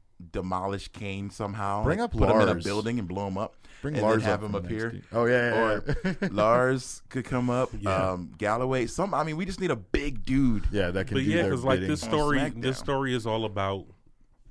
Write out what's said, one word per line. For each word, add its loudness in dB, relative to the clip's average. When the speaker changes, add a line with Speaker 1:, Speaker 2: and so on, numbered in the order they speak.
Speaker 1:
demolish -4
Kane -8
somehow, -4
Speaker 2:
Bring 2
Speaker 1:
like, -2
Speaker 2:
up -6
Speaker 1:
put 4
him 6
in -
a 4
Speaker 2:
Lars. -2
Speaker 1:
building -2
and -4
blow -4
him -4
up, -4
Speaker 2:
Bring -6
Speaker 1:
and -2
Speaker 2:
Lars 4
Speaker 1:
then 2
have 0
Speaker 2:
up -6
Speaker 1:
him -6
Speaker 2:
from -4
Speaker 1:
up -6
here. -4
Speaker 2:
N -8
X -16
T. -6
Oh, 4
yeah, 4
yeah, 2
Speaker 1:
Or 0
Speaker 2:
yeah. -2
<laughs> -6
Speaker 1:
Lars 2
could -6
come 0
up, 0
Speaker 3:
Yeah. 0
Speaker 1:
um, -6
Galloway. 0
Some, -2
I 2
mean, -4
we -2
just -6
need 2
a 0
big -2
dude. 4
Speaker 2:
Yeah, 2
that -2
can -2
Speaker 3:
But 2
Speaker 2:
do 2
Speaker 3:
yeah, 4
Speaker 2:
their 2
Speaker 3:
'cause, -2
like, 2
Speaker 2:
bidding. -2
Speaker 3:
this -2
Speaker 1:
On -6
Speaker 3:
story, 2
Speaker 1:
SmackDown. -2
Speaker 3:
this -2
story -2
is -2
all 0
about -2